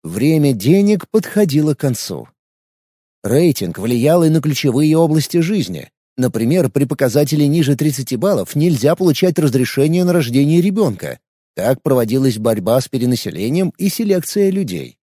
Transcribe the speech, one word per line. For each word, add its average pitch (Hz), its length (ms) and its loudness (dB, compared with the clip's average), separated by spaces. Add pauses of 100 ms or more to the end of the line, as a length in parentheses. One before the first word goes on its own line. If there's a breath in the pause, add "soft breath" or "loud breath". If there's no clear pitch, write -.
Время 139 480 0
денег 180 580 2
подходило 156 640 0
к - 60 -8
концу. 98 480 -6 (960)
Рейтинг 117 540 0
влиял 123 440 2
и 156 80 4
на 156 100 2
ключевые 151 560 0
области 160 420 0
жизни. 156 520 -4 (260)
Например, 127 540 0
при 139 140 0
показателе 143 640 0
ниже 147 260 2
тридцати 135 400 -2
баллов 123 400 -2
нельзя 156 400 2
получать 180 440 2
разрешение 147 680 0
на 180 80 2
рождение 143 480 2
ребенка. 156 580 -2 (380)
Так 120 260 -2
проводилась 127 560 0
борьба 110 420 0
с - 80 -10
перенаселением 123 920 -2
и 196 100 -2
селекция 196 600 -2
людей. 147 540 -6